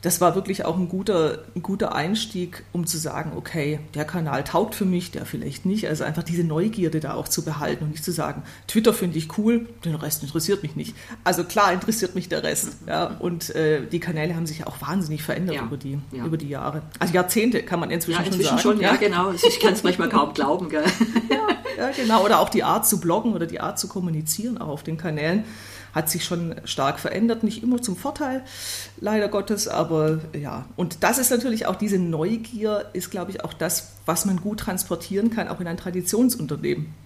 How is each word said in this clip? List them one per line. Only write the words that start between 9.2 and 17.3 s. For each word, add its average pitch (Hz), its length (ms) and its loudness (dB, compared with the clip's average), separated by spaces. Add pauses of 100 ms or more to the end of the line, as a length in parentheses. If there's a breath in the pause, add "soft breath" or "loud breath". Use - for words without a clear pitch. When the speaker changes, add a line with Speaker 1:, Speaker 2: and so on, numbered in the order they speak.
Speaker 1:
cool, 226 300 4 (160)
den 160 120 -2
Rest 151 280 -4
interessiert 165 400 0
mich 151 140 -6
nicht.“ 117 180 -8 (300 loud breath)
Also 175 180 2
klar 190 300 4
interessiert 185 420 0
mich 175 140 -4
der 156 140 -2
Rest. - 400 -2
Speaker 2:
Mhm. - 40 -12
Speaker 1:
Ja, 156 200 0 (120)
und, 170 340 -4
äh, 156 340 2
die 170 120 -2
Kanäle 165 380 -2
haben 170 100 -2
sich 156 120 -8
ja 156 80 -8
auch - 120 -10
wahnsinnig 156 420 -2
verändert 165 360 -2
Speaker 2:
Ja, 127 80 -4
Speaker 1:
über 113 100 -6
die, 139 240 -6 (140)
Speaker 2:
ja. 123 120 -6
Speaker 1:
über 160 120 -2
die 147 100 -6
Jahre. 139 340 -6 (180)
Also 160 140 0
Jahrzehnte 196 500 4